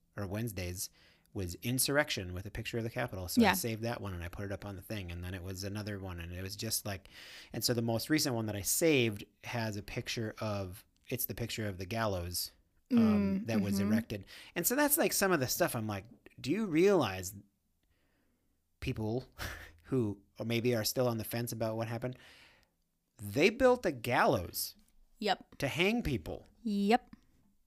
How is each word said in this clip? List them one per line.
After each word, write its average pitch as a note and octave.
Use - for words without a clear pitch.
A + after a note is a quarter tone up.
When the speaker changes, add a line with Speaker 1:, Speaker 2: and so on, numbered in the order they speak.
Speaker 1:
or G2+
Wednesdays F#2+
was F2+
insurrection B2+
with F2+
a G#2
picture -
of A2+
the A#2+
Capitol. G#2+
So -
Speaker 2:
Yeah. G3+
Speaker 1:
I -
saved A2+
that A#2
one G2+
and F2
I E2+
put G2+
it G2
up G2
on G2+
the F#2
thing. G2
And F2
then F2+
it F#2+
was F#2+
another G#2
one. F2+
And E2+
it F2
was F#2+
just G#2+
like, G2
and A2
so B2+
the A#2
most A#2
recent D3+
one A2+
that G#2
I G2+
saved A#2
has A2
a G2+
picture A#2
of, G2+
it's B2+
the G#2+
picture A2
of F#2+
the F#2+
gallows, F#2+
um, A#3+
Speaker 2:
Mm, G#3
Speaker 1:
that G#3
was G2
Speaker 2:
mm-hmm. G#2
Speaker 1:
erected. A2
And F3
so A#3+
that's, D4
like, A3
some F#3+
of D#3+
the B2
stuff -
I'm A2
like, G2
do A#2+
you G#3+
realize D3
people A#2
<laughs> -
who A2
or B2
maybe A#2
are A2
still B2
on A#2
the G#2+
fence A#2+
about A2+
what A2+
happened, A#2+
they B2
built B3
a E3+
gallows B2
Speaker 2:
Yep. G3+
Speaker 1:
to C#3
hang F#3
people F#2+
Speaker 2:
Yep. G3+